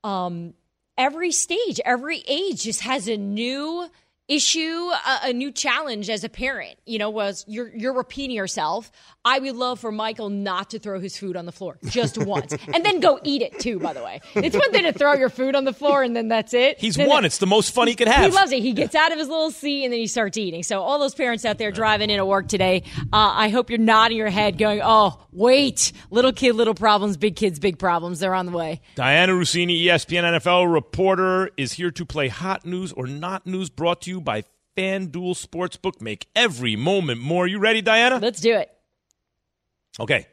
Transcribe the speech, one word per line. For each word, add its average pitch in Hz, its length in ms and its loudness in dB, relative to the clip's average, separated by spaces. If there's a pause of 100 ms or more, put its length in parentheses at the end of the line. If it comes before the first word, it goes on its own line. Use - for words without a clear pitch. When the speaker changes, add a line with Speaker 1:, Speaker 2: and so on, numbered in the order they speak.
Speaker 1:
Um, 180 500 -6 (440)
every 302 360 -2
stage, 370 500 -2
every 254 420 -2
age 330 380 -4
just 220 180 -6
has 240 280 -4
a 220 80 -2
new 262 720 -6 (420)
issue, 294 300 0 (460)
a, 254 200 0
a 262 80 -2
new 262 180 -6
challenge 247 580 -4
as 214 140 -4
a 185 60 -8
parent. 240 560 -8
You 220 120 -8
know, 208 120 -2
was 208 380 -6
you're, 226 280 -10
you're 240 180 -4
repeating 254 440 -6
yourself. 190 520 -4 (360)
I 262 140 2
would 269 160 -6
love 247 240 -4
for 233 100 -8
Michael 214 400 -6
not 196 420 -4
to 220 80 -10
throw 196 200 -8
his 180 180 -10
food 185 200 -8
on 170 80 -10
the 170 80 -14
floor 175 320 -12
just 233 320 -2
Speaker 2:
<laughs> 220 80 -2
Speaker 1:
once, 185 280 -4 (200)
and 339 120 0
then 381 140 2
go 294 240 4
eat 285 180 -2
it - 180 -6
too, 226 200 -4
by - 140 -4
the 127 100 -10
way. 107 160 -12 (160)
It's 208 200 0
one 523 180 4
thing 392 100 2
to 320 80 2
throw 294 220 2
your 262 160 2
food 269 260 -2
on 277 80 2
the 269 80 0
floor 277 320 2
and 240 100 -2
then 226 140 -4
that's 220 260 -2
it. 247 240 4
Speaker 2:
He's 214 180 -2
Speaker 1:
Then 285 120 4
Speaker 2:
one. 285 160 6
Speaker 1:
it 170 40 2
Speaker 2:
It's - 100 -2
the 196 100 2
most 208 260 4
fun 240 140 4
he 233 80 0
could 226 140 2
have. 269 220 6
Speaker 1:
He 370 40 2
loves 381 160 4
it. 262 100 0
He 240 120 0
gets 226 220 -2
out 330 180 4
of 311 60 -4
his 294 100 -4
little 320 220 0
seat 285 340 -4
and 247 80 -2
then 233 80 -2
he 226 60 -4
starts 220 300 -2
eating. 180 260 -4
So 196 180 -2
all 269 180 0
those 277 160 0
parents 240 300 -2
out 208 120 0
there 214 140 -4
driving 214 380 2
into 202 160 2
work 190 240 0
today, 185 340 2 (300)
uh, 214 200 6
I 214 140 2
hope 240 220 0
you're 233 100 0
nodding 226 380 6
your 214 120 -2
head 202 280 0
going, 208 260 2
"Oh, 214 380 4 (100)
wait, 254 600 2 (160)
little 247 240 4
kid, 254 220 4
little 220 200 2
problems, 208 400 2
big 180 220 0
kids, 185 220 0
big 180 200 -2
problems. 175 400 -2
They're 185 160 0
on 185 100 -2
the 175 60 -8
way." 165 300 -4 (160)
Speaker 2:
Dianna 147 320 6 (100)
Russini, 175 320 0 (120)
E 175 60 4
S 170 140 4
P 170 140 -4
N 175 80 0
N 170 100 2
F - 120 0
L 180 200 4
reporter, 185 880 2
is - 180 -4
here 175 180 -4
to 175 140 -10
play 143 220 -4
hot 180 380 -6
news 180 260 -8
or 127 160 -8
not 175 400 -8
news, 185 220 -6
brought 170 320 -2
to - 80 -14
you 185 100 -8
by 113 240 -4 (340)
FanDuel 180 560 -4 (140)
Sportsbook. 180 540 -8
Make 110 340 -10
every 127 400 0
moment 143 460 0
more. 175 260 0
You 196 120 -4
ready, 220 220 2
Dianna? 226 400 2
Speaker 1:
Let's 214 200 -4
do 226 120 4
it. 196 160 0 (1300)
Speaker 2:
Okay. 120 340 -2